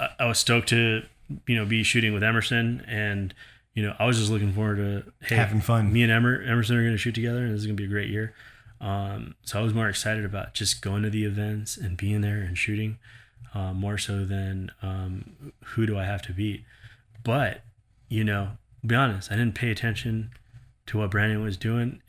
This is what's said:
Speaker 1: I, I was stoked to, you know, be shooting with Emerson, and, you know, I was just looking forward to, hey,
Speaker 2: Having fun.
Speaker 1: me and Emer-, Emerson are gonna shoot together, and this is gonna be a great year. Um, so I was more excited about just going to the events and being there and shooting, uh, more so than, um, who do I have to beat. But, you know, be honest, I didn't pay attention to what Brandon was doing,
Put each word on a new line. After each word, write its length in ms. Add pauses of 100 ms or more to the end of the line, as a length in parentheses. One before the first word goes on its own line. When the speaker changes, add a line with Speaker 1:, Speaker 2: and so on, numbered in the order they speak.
Speaker 1:
I, 80 (120)
I 60
was 120
stoked 320
to, 320 (440)
you 100
know, 100
be 160
shooting 320
with 80
Emerson, 680
and, 440 (420)
you 100
know, 140
I 80
was 120
just 120
looking 220
forward 240
to, 360 (140)
hey, 100
Speaker 2:
Having 240
fun. 320
Speaker 1:
me 100
and 80
Emer-, 320
Emerson 340
are 80
gonna 120
shoot 180
together, 300
and 80
this 80
is 60
gonna 100
be 80
a 40
great 220
year. 240 (480)
Um, 520 (100)
so 160
I 20
was 120
more 160
excited 340
about 300
just 260
going 220
to 80
the 140
events 520
and 220
being 240
there 180
and 160
shooting, 420 (560)
uh, 200
more 240
so 260
than, 480 (100)
um, 720 (120)
who 220
do 120
I 60
have 180
to 100
beat. 320 (580)
But, 380 (480)
you 160
know, 280 (340)
be 80
honest, 360
I 60
didn't 180
pay 160
attention 600 (560)
to 120
what 120
Brandon 340
was 140
doing, 500